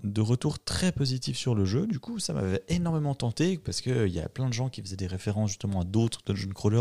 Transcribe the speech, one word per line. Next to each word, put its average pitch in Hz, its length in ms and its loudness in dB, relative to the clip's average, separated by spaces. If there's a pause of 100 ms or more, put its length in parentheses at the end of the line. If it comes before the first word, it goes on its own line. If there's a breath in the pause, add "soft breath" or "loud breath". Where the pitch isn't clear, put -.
de 104 160 0
retours 123 420 0
très - 300 0
positifs 131 440 -2
sur 120 180 2
le 98 100 4
jeu. 131 220 2
Du 185 120 -2
coup, 233 200 -8
ça - 120 -4
m'avait 95 380 0
énormément 160 460 0
tenté 160 420 0
parce - 240 -6
que, - 80 -4
euh, 120 180 4
il 87 60 0
y 85 80 -2
a 80 80 -4
plein 131 180 -2
de 123 60 -2
gens 127 160 -2
qui 107 120 -10
faisaient 95 140 -8
des 95 120 -4
références 101 420 0
justement 98 320 -2
à - 20 0
d'autres 110 420 2
dungeon 95 280 -2
crawlers 104 280 2